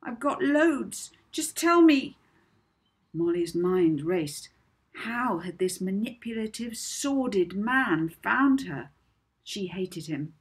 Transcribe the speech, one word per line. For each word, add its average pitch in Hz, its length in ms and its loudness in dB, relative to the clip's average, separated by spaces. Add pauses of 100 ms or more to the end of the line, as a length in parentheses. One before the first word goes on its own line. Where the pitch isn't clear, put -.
I've 233 180 -10
got 277 220 -2
loads. 285 680 0 (200)
Just - 260 -6
tell 339 240 4
me. 302 360 6 (960)
Molly's 170 420 0
mind 175 460 2
raced. 160 480 -4 (440)
How 233 460 -4
had 175 180 -8
this 185 220 -2
manipulative, 220 1000 -4
sordid 226 760 0
man 208 560 0
found 269 520 2
her? 147 300 -8 (520)
She 196 240 -6
hated 180 400 -6
him. 151 340 -6